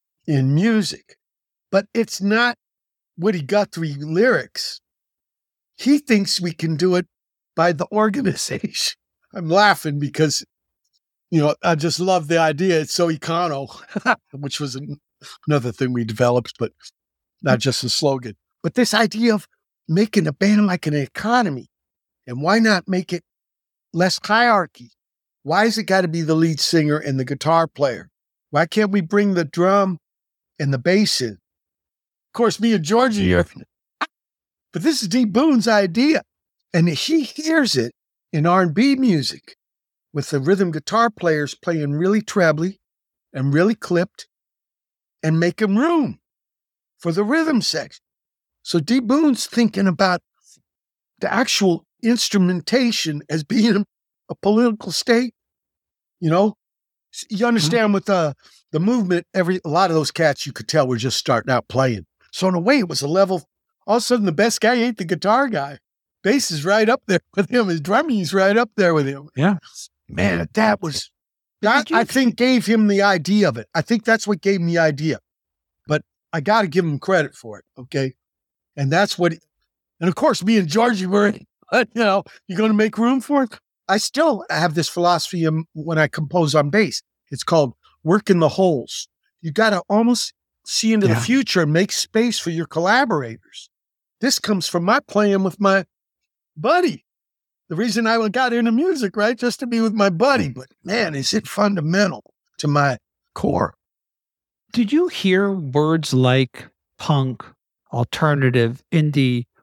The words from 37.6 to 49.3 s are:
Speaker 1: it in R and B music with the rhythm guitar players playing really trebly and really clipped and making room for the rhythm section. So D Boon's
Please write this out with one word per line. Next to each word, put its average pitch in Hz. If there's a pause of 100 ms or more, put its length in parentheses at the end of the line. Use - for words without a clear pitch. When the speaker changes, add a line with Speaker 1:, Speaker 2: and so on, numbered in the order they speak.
Speaker 1:
it 120 (400)
in 151
R 180
and 165
B 262
music 175 (560)
with 147
the 143
rhythm 180
guitar 208
players 156
playing 151
really 190
trebly 170 (540)
and 139
really 185
clipped - (960)
and 160
making 190
room 294 (800)
for 170
the 196
rhythm 302
section. - (600)
So -
D 240
Boon's 262